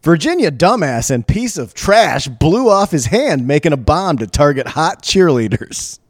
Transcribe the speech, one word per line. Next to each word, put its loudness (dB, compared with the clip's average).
Virginia 2
dumbass 0
and -2
piece -4
of -10
trash 0
blew 2
off 2
his -2
hand 0
making 2
a -2
bomb 0
to -4
target 0
hot -4
cheerleaders. 0